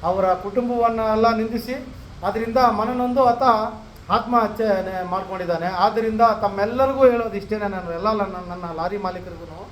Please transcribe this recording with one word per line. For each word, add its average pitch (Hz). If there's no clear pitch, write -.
ಅವರ 185
ಕುಟುಂಬವನ್ನ 233
ಎಲ್ಲ 220
ನಿಂದಿಸಿ, 220
ಅದರಿಂದ 226
ಮನನೊಂದು 247
ಆತ 240
ಆತ್ಮಹತ್ಯೆ 226
ಮಾಡ್ಕೊಂಡಿದ್ದಾನೆ. 180
ಆದ್ದರಿಂದ 220
ತಮ್ಮೆಲ್ಲರಿಗೂ 240
ಹೇಳೋದು 226
ಇಷ್ಟೇನೆ, 208
ನಾನು 175
ಎಲ್ಲ 196
ನನ್ನ, 190
ನನ್ನ 175
ಲಾರಿ 185
ಮಾಲೀಕರಿಗೂ 170